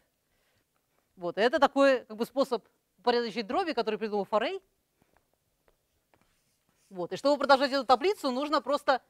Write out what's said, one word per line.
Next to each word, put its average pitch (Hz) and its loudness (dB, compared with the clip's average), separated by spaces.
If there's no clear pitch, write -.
Вот, 175 -6
и 190 0
это 247 2
такой, 269 2
как 214 -16
бы, 226 -4
способ 254 -4
упорядочить 233 -2
дроби, 311 -4
который 214 -4
придумал 202 -4
Форей. 277 -2
Вот, 175 -8
и 185 -6
чтобы 277 2
продолжать 269 4
эту 269 -2
таблицу, 269 2
нужно 285 -2
просто 277 0